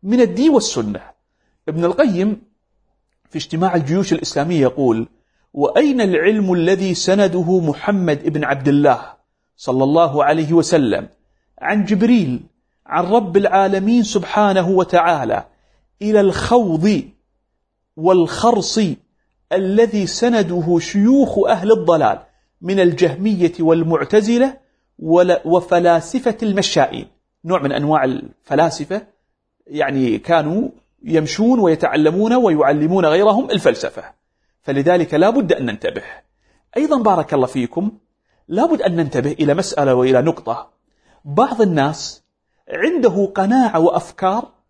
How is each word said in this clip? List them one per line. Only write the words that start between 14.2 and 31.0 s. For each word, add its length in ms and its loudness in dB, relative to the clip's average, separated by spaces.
وتعالى 800 0
إلى 180 2
الخوض 800 0
والخرص 800 0
الذي 540 0
سنده 720 0
شيوخ 600 2
أهل 240 0
الضلال 500 2
من 200 -2
الجهمية 800 0
والمعتزلة 1000 0
ول-، 460 2
وفلاسفة 1000 0
المشائين؟" 640 -2
نوع 180 -2
من 100 -2
أنواع 320 -2
الفلاسفة، 1000 -4
يعني، 520 -2
كانوا 500 -2